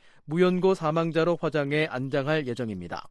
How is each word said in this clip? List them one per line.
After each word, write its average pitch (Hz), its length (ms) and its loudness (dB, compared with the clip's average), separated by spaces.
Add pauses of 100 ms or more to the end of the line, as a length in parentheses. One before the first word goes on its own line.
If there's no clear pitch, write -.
(260)
무연고 180 480 4
사망자로 165 640 0
화장에 151 460 0
안장할 139 600 -2
예정입니다. 104 640 -6